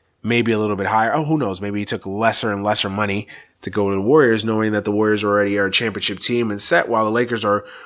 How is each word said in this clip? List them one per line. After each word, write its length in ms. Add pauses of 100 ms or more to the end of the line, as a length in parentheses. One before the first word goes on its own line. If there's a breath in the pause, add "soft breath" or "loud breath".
(220 loud breath)
Maybe 300
a 60
little 180
bit 100
higher. 260
Oh, 120
who 120
knows? 240
Maybe 200
he 40
took 220
lesser 440
and 140
lesser 240
money 400 (320 loud breath)
to 80
go 220
to 60
the 40
Warriors, 420
knowing 300
that 140
the 60
Warriors 300
already 360
are 80
a 40
championship 500
team 300
and 120
set, 260
while 160
the 60
Lakers 340
are 220 (200 loud breath)